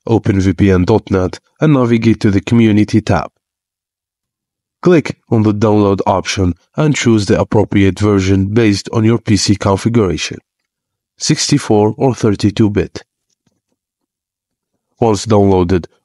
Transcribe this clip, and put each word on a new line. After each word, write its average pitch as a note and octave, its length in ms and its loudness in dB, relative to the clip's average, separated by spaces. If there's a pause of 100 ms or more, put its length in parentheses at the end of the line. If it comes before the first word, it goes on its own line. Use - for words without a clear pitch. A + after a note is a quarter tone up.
open G#2 340 0
V F#2 140 0
P G2 160 2
N F#2 140 2
dot G#2 260 0
net, F#2 280 -4 (220)
and D#3 140 2
navigate A#2 460 0
to A2+ 100 0
the G2 100 0
Community G#2+ 600 2
tab. - 280 -4 (1500)
Click F3 380 0 (120)
on A2+ 120 2
the G#2+ 100 2
download G#2 540 0
option F#2 480 -2 (220)
and D3+ 200 0
choose A2 300 0
the G#2 120 2
appropriate G2 600 0
version G2 560 0
based A2 400 0
on A2+ 100 0
your A2+ 140 2
P A2 180 -2
C G2+ 200 0
configuration, G2 800 -2 (800)
sixty-four A2 800 0
or B2+ 160 0
thirty-two G#2 560 0
bit. F#2+ 320 -6 (2000)
Once A2 280 0
downloaded, F#2+ 600 2 (180)